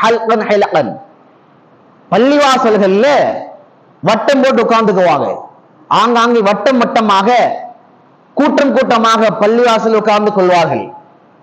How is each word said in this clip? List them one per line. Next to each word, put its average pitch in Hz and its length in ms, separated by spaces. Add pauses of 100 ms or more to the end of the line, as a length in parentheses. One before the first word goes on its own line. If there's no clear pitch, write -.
ஹல்கன் 226 460
ஹிலகன்", 196 440 (1200)
பள்ளிவாசல்கள்ல 233 960 (960)
வட்டம் 226 380
போட்டு 240 220
உட்கார்ந்துக்குவாங்க. 185 640 (600)
ஆங்காங்கே 233 520
வட்டம் 208 380
வட்டமாக, 214 520 (1040)
கூட்டம் 277 400
கூட்டமாக 226 540 (140)
பள்ளிவாசல் 226 520
உட்கார்ந்து 208 400
கொள்வார்கள். 170 520 (580)